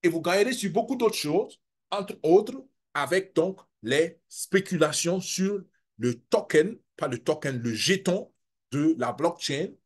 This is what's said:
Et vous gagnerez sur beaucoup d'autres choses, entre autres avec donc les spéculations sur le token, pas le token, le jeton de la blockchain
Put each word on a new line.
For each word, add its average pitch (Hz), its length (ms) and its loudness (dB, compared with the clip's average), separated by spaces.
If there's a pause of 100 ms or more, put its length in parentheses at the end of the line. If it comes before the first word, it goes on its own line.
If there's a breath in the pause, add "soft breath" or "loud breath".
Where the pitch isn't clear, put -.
Et 175 60 6
vous 165 120 -2
gagnerez 202 320 2
sur 196 180 -4
beaucoup 226 240 0
d'autres 233 200 2
choses, 165 440 -2 (300)
entre 190 320 -6
autres 220 420 4 (300)
avec 160 400 -2
donc 185 260 0 (220)
les 151 460 0
spéculations 175 960 0
sur 190 420 -4 (340)
le 117 180 -2
token, 196 640 2 (180)
pas 156 120 -4
le 123 120 -6
token, 147 400 -4
le 117 140 -4
jeton 190 580 0 (400)
de 151 260 2
la 120 160 -2
blockchain 147 560 -4 (160)